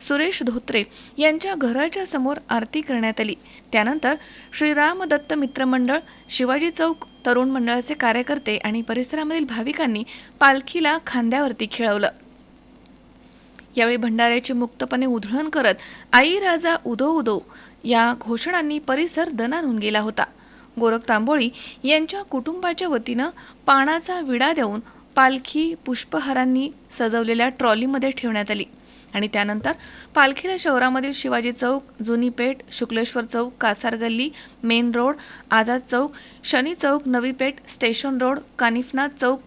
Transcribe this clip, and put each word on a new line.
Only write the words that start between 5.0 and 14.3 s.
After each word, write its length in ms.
दत्त 300
मित्र 320
मंडळ, 320
शिवाजी 420
चौक 260
तरुण 240
मंडळाचे 440
कार्यकर्ते 640
आणि 240
परिसरामधील 640
भाविकांनी 580
पालखीला 580
खांद्यावरती 640
खेळवलं. 380
यावेळी 200
भंडाऱ्याची 560